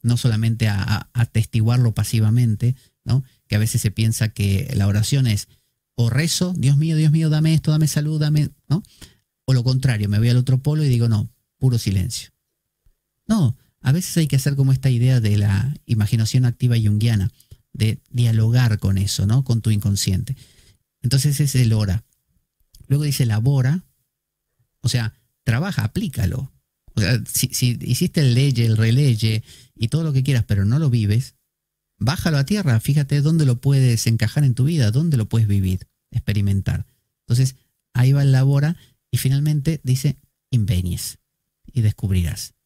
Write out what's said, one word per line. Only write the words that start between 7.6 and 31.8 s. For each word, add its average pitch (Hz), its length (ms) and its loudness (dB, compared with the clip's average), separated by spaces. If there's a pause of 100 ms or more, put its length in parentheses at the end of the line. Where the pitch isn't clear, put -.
dame 156 160 2
salud, 151 320 -4
dame", 151 320 0 (180)
¿no? 190 120 0 (640)
O 131 80 0
lo 120 100 2
contrario, 127 440 0
me 104 120 0
voy 120 100 2
al 123 80 2
otro 131 260 0
polo 151 220 -2
y 139 40 2
digo, 117 200 2
"No, 107 200 -2 (280)
puro 127 200 0
silencio". 98 520 -4 (1000)
No, 185 300 0 (240)
a 127 100 0
veces 180 260 -2
hay 156 100 2
que 139 100 0
hacer 139 180 0
como 135 160 2
esta 131 180 0
idea 123 300 2
de 104 180 2
la 104 380 0 (100)
imaginación 113 600 0
activa 120 360 0
junguiana, 104 480 0 (440)
de 107 260 -2 (100)
dialogar 113 680 2
con 98 180 0
eso, 98 280 -2
¿no? 123 180 2
Con 117 180 -2
tu 113 100 0
inconsciente. 101 640 -2 (680)
Entonces 139 380 0
es 135 160 -2
el 117 180 4
ora. 104 300 0 (840)
Luego 143 160 0
dice 139 220 0
labora, 131 580 0 (960)
o 123 80 -2
sea, 117 240 -4 (300)
trabaja, 123 400 -2
aplícalo. 135 680 -4 (440)
O 110 60 0
sea, 110 200 0 (100)
si, - 220 -2
si 120 280 -2
hiciste 170 400 -2
el 123 120 4
leye, 123 320 0
el 110 100 2
releye 113 680 0 (320)
y 113 140 -4
todo 160 140 -2
lo 156 100 -2
que 131 100 0
quieras, 131 240 0
pero 98 180 0
no 123 140 2
lo 156 100 0
vives, 110 460 0 (640)